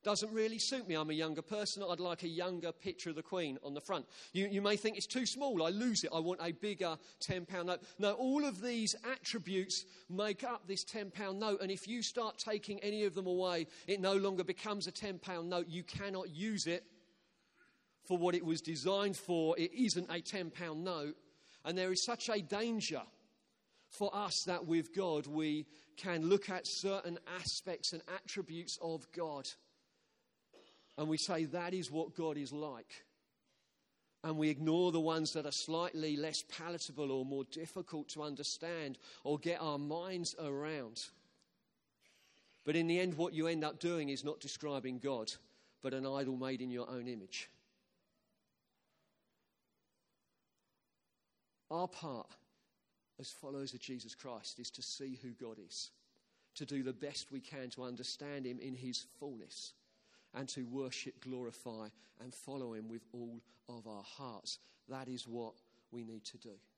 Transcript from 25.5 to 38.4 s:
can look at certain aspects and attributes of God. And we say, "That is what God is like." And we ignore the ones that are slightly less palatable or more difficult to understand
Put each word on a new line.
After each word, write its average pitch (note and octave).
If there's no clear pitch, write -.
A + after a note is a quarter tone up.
can E3+
look G3+
at F#3
certain F#3+
aspects -
and E3
attributes F3+
of E3
God. D3+
And D#3
we D#3
say, E3
"That F3
is D#3
what D#3+
God D#3+
is C#3
like." C#3+
And D#3+
we D#3
ignore D#3+
the E3
ones D#3+
that D3+
are C#3+
slightly D#3
less D#3
palatable D3+
or C3
more C#3
difficult E3
to D3+
understand D3